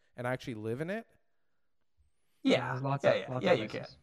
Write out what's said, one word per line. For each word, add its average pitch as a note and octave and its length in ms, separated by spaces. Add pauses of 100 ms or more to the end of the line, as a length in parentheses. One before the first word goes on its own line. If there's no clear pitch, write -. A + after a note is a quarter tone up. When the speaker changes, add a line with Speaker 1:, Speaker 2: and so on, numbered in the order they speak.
(160)
Speaker 1:
and B2 100
actually B2+ 280
live A2 260
in E3 80
it? A3 180 (1400)
Speaker 2:
Yeah. B2+ 280
Speaker 3:
There's C3 120
lots C#3 220
Speaker 2:
Yeah, C3+ 60
Speaker 3:
of, A#2 80
Speaker 2:
yeah. B2+ 160
Speaker 3:
lots B2+ 100
Speaker 2:
Yeah, F#3 80
Speaker 3:
of B2+ 60
Speaker 2:
you G#2+ 100
Speaker 3:
places. - 340